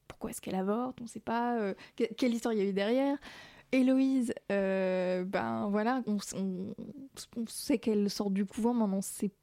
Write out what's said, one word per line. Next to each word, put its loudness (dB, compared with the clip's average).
pourquoi -10
est-ce -12
qu'elle -4
avorte ? -2
On -10
sait -14
pas, -2
euh, 0
que-, 0
quelle 4
histoire -2
il 2
y 4
a 4
eu 0
derrière. 2
Héloïse, 4
euh, 2
ben -2
voilà, 2
on 0
s-, -8
on, -4
on -4
sait -2
qu'elle 2
sort -2
du 2
couvent, 0
mais 2
on 2
n'en 0
sait -4